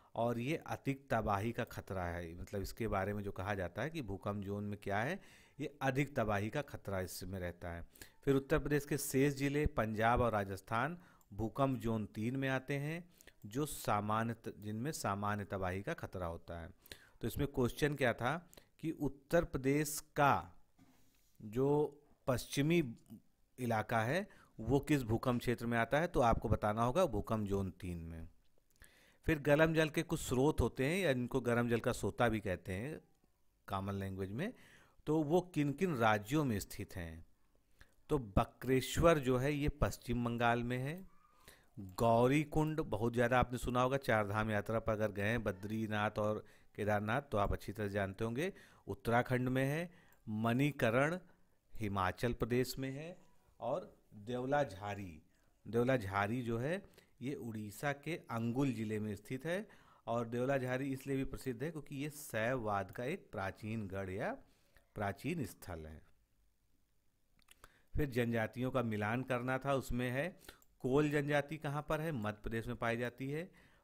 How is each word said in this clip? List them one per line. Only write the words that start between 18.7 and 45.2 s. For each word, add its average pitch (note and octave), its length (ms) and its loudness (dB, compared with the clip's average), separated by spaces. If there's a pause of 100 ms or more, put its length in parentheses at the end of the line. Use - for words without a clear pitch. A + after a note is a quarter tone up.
कि D#3 120 -4
उत्तर D3+ 520 0
प्रदेश C#3+ 560 0
का A2 560 2 (840)
जो C#3 580 2 (280)
पश्चिमी C#3+ 680 2 (640)
इलाका A2+ 420 2
है, D#3 280 0 (300)
वो A#2+ 200 2
किस C#3+ 240 2
भूकंप A#2 360 0
क्षेत्र A#2 260 -2
में A#2 120 0
आता A#2 220 2
है, F3 80 0
तो D#3+ 120 0
आपको A#2 300 4
बताना G#2+ 340 2
होगा D#3 220 4
भूकंप G#2+ 420 -2
जोन G2 240 0
तीन F2 260 -8
में। E2 320 -10 (960)
फिर D#3+ 140 4
गर्म D3 340 6
जल D#3 160 4
के D#3+ 140 -2
कुछ D#3+ 160 -2
स्रोत C#3 420 2
होते B2+ 240 2
हैं, E3 120 0
या F3 140 2
इनको B2 300 0
गर्म A#2+ 280 2
जल A2+ 100 4
का A#2+ 120 0
सोता A2+ 380 2
भी A2 100 0
कहते F#2+ 340 -4
हैं A#2+ 280 -6 (680)
कॉमन G2 260 -2
लैंग्वेज F#2+ 380 -4
में, F3 220 -4 (520)
तो D#3 180 4
वो E3 180 4
किन D3 320 0
किन F3 220 0
राज्यों A2+ 500 4
में G#2+ 140 2
स्थित - 360 -10
हैं? E2 300 -10 (840)
तो D3+ 100 2
बक्रेश्वर B2+ 1000 4
जो B2+ 180 2
है, C#3 160 2
ये C#3+ 160 0
पश्चिम A#2+ 560 0
बंगाल A#2 380 2
में B2 140 -2
है। D#3+ 300 -6 (720)
गौरीकुंड C3 1040 4
बहुत G#2+ 320 0
ज़्यादा A#2+ 260 4
आपने B2 180 2
सुना B2 240 0
होगा, C3 160 2
चार A2 300 2
धाम G#2+ 240 0
यात्रा G#2+ 280 0
पर A2 140 0
अगर G#2 180 0
गए G2+ 180 0